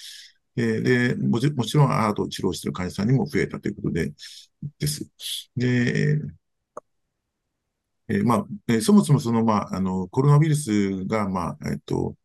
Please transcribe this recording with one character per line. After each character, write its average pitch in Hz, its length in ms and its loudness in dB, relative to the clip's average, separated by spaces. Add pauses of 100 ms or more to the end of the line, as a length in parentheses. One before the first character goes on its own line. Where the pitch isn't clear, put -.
(560)
え 123 60 -2
ー、 113 200 -2
で、 123 340 2
も 107 240 0
ち-、 143 120 0
も 123 120 -4
ち - 120 -2
ろ 143 100 6
ん 107 60 0
ア 104 180 0
ー 101 40 -2
ト 104 80 -4
を - 60 -4
治 - 140 -8
療 95 100 0
し - 80 -8
て - 80 -6
い - 20 -4
る - 20 -8
患 90 180 -6
者 - 60 -12
さ 98 80 -2
ん 117 60 0
に 135 60 4
も 110 100 0
増 98 140 0
え - 60 2
た - 140 -10
と - 80 -4
い - 40 -4
う - 40 -10
こ - 60 -12
と - 100 -2
で、 82 200 -2 (640)
で 147 80 -4
す。 147 200 -6 (500)
で、 120 640 0 (1900)
え 104 100 0
ー、 101 60 0
ま 117 120 2
あ、 101 100 -2 (220)
え 120 60 4
ー、 113 60 2
そ 196 120 4
も 202 120 8
そ 151 80 4
も 120 80 6
そ 113 120 -2
の、 113 120 2
ま 110 100 4
あ、 98 220 -2
あ 92 40 -2
の、 92 280 -2
コ 135 140 -2
ロ 143 80 4
ナ 147 80 8
ウ 156 60 6
イ 165 40 2
ル 147 80 2
ス 98 500 0
が、 107 220 0
ま 90 320 -4
あ、 85 100 -6
え - 40 -2
っ - 100 -6
と、 50 300 -4 (100)